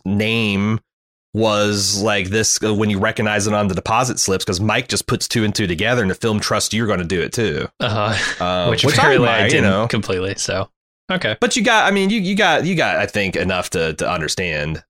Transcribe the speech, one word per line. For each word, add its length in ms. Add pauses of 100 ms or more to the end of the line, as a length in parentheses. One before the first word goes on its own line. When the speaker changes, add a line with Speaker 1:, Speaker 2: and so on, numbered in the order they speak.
Speaker 1:
name 760 (540)
was, 680
like, 260
this, 340
uh, 120
when 160
you 80
recognize 480
it 80
on 140
the 60
deposit 460
slips, 240
'cause 160
Mike 280
just 180
puts 200
two 180
and 100
two 120
together 360
and 80
the 40
film 240
trusts 360
you're 120
gonna 180
do 180
it 100
too. 340 (140)
Speaker 2:
Uh-huh. 640
Speaker 1:
Um, 240
Speaker 2:
Which 160
Speaker 1:
which 140
I 40
Speaker 2:
apparently 260
I 40
Speaker 1:
admire, 140
you 40
Speaker 2:
didn't 200
Speaker 1:
know. 180
Speaker 2:
completely, 480
so, 320 (420)
okay. 300
Speaker 1:
But 160
you 60
got, 240
I 40
mean, 200
you, 100
you 140
got, 320
you 80
got, 220
I 100
think, 300
enough 340
to, 240
to 160
understand. 800